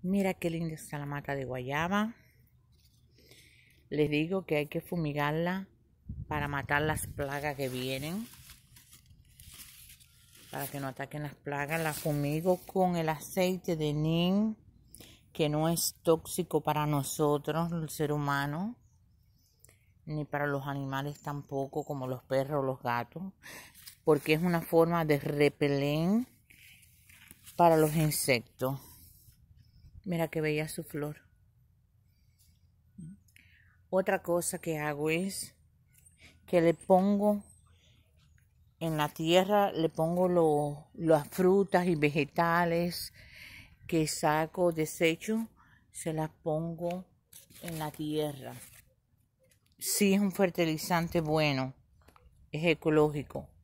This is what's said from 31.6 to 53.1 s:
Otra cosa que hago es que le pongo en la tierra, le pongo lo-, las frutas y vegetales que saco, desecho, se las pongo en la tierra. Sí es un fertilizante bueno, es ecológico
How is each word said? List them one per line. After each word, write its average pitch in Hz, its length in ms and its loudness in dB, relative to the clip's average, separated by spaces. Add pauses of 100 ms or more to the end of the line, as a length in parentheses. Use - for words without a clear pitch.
Otra 190 320 0
cosa 170 340 -2
que 160 220 -4
hago 151 320 -2
es 185 420 -4 (920)
que 175 140 2
le 165 120 4
pongo 202 680 2 (1400)
en 160 180 -2
la 147 120 0
tierra, 185 600 4
le 160 180 0
pongo 175 380 0
lo-, 147 640 2
las 156 340 2
frutas 185 580 4
y 180 100 4
vegetales 170 1160 0 (760)
que 151 200 2
saco, 160 640 0
desecho, 170 800 0 (420)
se - 220 -6
las 156 160 -2
pongo 165 760 -4 (560)
en 165 160 -10
la 151 140 -6
tierra. 147 640 -4 (1200)
Sí - 360 2
es 196 80 4
un 196 100 0
fertilizante 170 880 0
bueno, 151 540 0 (800)
es 156 140 -4
ecológico 151 840 2 (140)